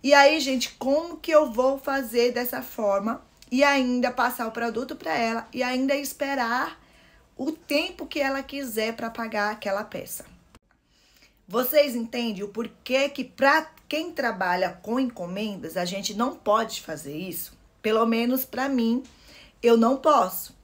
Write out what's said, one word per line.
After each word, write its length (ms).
E 120
aí, 260
gente, 360
como 420
que 140
eu 200
vou 260
fazer 540
dessa 300
forma 600
e 100
ainda 480
passar 380
o 40
produto 440
pra 220
ela 340
e 100
ainda 360
esperar 840
o 160
tempo 560
que 140
ela 200
quiser 540
pra 140
pagar 420
aquela 320
peça? 400
Vocês 460
entendem 480
o 60
porquê 580
que 160
pra 480
quem 240
trabalha 720
com 160
encomendas, 800
a 80
gente 280
não 220
pode 460
fazer 340
isso? 380
Pelo 240
menos 380
pra 240
mim, 340
eu 140
não 180
posso. 580